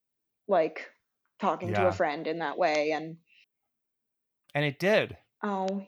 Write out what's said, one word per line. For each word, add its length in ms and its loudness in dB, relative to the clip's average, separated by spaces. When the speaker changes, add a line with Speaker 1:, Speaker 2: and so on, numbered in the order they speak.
Speaker 1:
like 400 0
talking 340 -2
to 140 4
a 40 4
Speaker 2:
Yeah. 0 -
Speaker 1:
friend 360 0
in 120 -4
that 180 -4
way, 340 2
and 260 -4
Speaker 2:
And 120 0
it 140 -4
did. 380 2
Speaker 1:
Oh, 440 -4